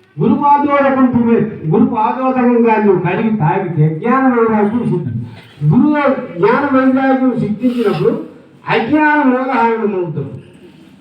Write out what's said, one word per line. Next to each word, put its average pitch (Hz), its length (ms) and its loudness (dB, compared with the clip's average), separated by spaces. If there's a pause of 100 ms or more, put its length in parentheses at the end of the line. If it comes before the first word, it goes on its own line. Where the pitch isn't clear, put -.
(200)
గురు - 140 2
పాదోదకం 285 720 2
భూమి, 233 300 2 (340)
గురు 226 240 2
పాదోదకం 240 720 0
దాన్ని 214 220 2
నువ్వు 180 160 2
కడిగి 220 340 -2
తాగితే 156 640 -2
జ్ఞాన 254 240 0
వైరాగ్యం 226 600 0
సిద్ధి. 127 340 -4 (480)
గురువు 285 260 4 (460)
జ్ఞాన 262 380 2
వైరాగ్యం 262 640 0
సిద్ధించినప్పుడు 214 840 -2 (460)
అజ్ఞాన 294 540 0
మూలహారణం 233 840 0
అవుతుంది. 143 400 -10 (560)